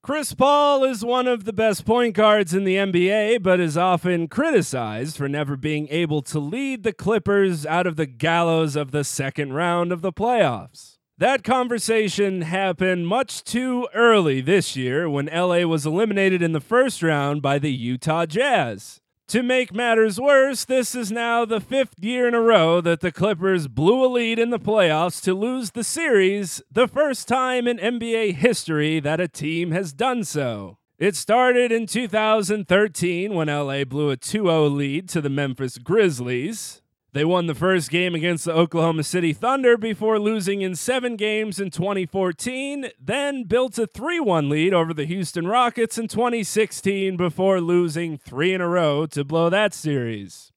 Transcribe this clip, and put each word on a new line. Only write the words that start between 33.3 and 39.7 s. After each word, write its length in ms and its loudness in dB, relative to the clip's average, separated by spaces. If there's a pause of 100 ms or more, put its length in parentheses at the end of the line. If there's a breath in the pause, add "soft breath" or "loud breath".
when 160 0
L 200 -2
A 160 -4
blew 260 -2
a 60 -2
two 320 -2
oh 180 4
lead 420 -2
to 100 -2
the 100 -2
Memphis 480 -4
Grizzlies. 1080 -2 (300)
They 120 0
won 220 2
the 80 -4
first 340 0
game 240 0
against 320 -2
the 80 -2
Oklahoma 480 2
City 320 -2
Thunder 420 0